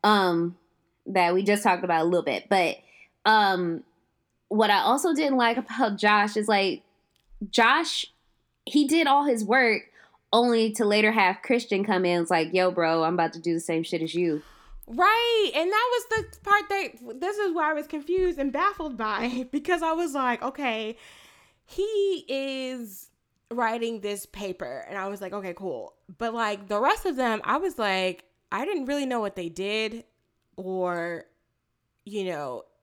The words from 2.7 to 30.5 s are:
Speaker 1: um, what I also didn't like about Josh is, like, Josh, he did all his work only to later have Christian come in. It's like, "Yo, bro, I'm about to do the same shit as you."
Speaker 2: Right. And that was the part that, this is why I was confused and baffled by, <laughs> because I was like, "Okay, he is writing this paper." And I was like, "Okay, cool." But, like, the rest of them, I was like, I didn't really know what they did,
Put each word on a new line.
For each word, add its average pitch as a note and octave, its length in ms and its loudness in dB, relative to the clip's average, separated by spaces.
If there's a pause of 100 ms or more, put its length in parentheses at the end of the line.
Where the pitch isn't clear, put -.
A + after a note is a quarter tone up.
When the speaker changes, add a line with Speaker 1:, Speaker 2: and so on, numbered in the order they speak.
Speaker 1:
um, F#3+ 580 2 (680)
what G#3+ 200 2
I G3+ 120 6
also C#4 320 2
didn't D4 240 0
like A#3 200 2
about A3+ 400 -2
Josh G#3 400 2
is, G#3+ 100 -2
like, G3 360 0 (680)
Josh, C4 560 2 (600)
he C#4+ 220 2
did D#4 200 4
all C#4+ 180 4
his A#3 180 0
work A3+ 400 2 (480)
only A3+ 420 4
to A3 120 0
later G#3+ 260 4
have G3 300 2
Christian A3 420 0
come F#3+ 220 0
in. F3 160 2
It's E3+ 100 -2
like, E3 220 0
"Yo, F#3 180 4
bro, E3 320 2
I'm E3 120 0
about E3 180 0
to E3 60 -12
do E3+ 140 -2
the E3 60 0
same E3 240 -2
shit D#3+ 180 -4
as D#3+ 120 -6
you." E3 280 0 (460)
Speaker 2:
Right. G#4+ 680 2
And E4+ 160 0
that A4 200 0
was A#4+ 180 -2
the - 340 -4
part G4+ 260 2
that, B3 500 -6
this G4+ 200 -4
is F#4 160 -2
why D#4 160 0
I - 20 0
was D4 140 -6
confused E4+ 500 -2
and C#4 160 -2
baffled D#4 440 -2
by, A#3 500 -4
<laughs> - 40 -16
because D#4 300 -2
I D#4+ 120 -2
was E4 200 -4
like, B3+ 300 -2
"Okay, A#3 520 -4 (680)
he G4+ 640 -2
is C4 800 -8 (400)
writing A3+ 520 -2
this G3+ 260 -8
paper." F3+ 600 -10
And G3 80 -12
I G3 120 -6
was G3 140 -10
like, F#3 120 -10
"Okay, F#3+ 220 -8
cool." D3+ 400 -10 (240)
But, A3+ 160 -4
like, G#3 320 -4
the G#3 120 0
rest E4+ 280 2
of D#4 80 -2
them, A#3 280 0
I A#3 140 0
was F4 220 -4
like, F#3+ 460 -2 (260)
I A3 120 -4
didn't E4 220 -2
really C#4 220 -2
know B3 120 -2
what G3+ 160 -4
they E3+ 140 -6
did, G#3+ 540 -6 (520)